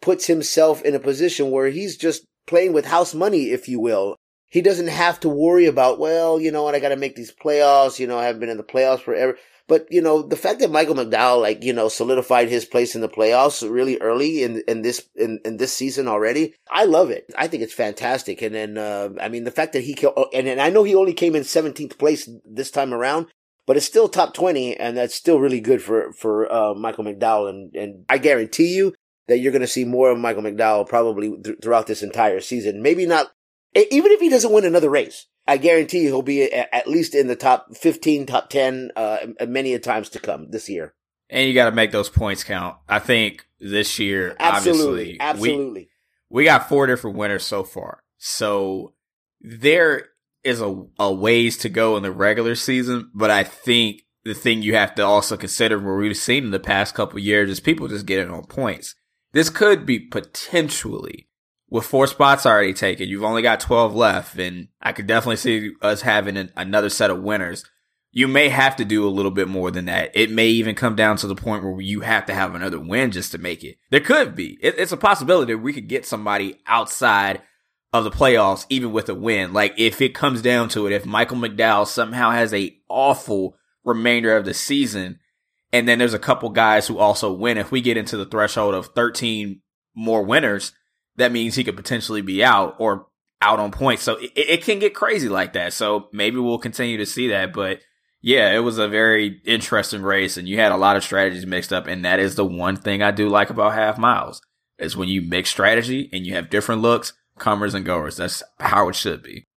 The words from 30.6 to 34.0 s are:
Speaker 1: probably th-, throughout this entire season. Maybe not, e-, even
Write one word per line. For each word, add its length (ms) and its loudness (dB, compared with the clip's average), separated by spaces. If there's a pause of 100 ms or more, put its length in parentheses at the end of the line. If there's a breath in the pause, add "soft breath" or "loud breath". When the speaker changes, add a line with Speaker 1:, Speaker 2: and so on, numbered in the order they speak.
Speaker 1:
probably 420 0 (100)
th-, 220 -10
throughout 240 2
this 160 -6
entire 380 0
season. 400 -4
Maybe 240 2
not, 260 2 (420)
e-, 160 8
even 220 6